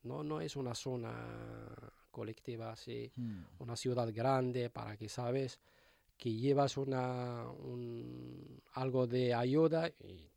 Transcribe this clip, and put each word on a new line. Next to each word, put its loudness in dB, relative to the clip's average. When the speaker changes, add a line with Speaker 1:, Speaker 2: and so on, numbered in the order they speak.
Speaker 1:
no, -6
no -2
es -4
una -2
zona -2
colectiva -6
así, -8
Speaker 2:
Mm. -4
Speaker 1:
una -6
ciudad 2
grande 2
para -8
que -10
sabes 0
que -2
llevas 4
una, 0
un, -8
algo 4
de 4
ayuda 6
y -12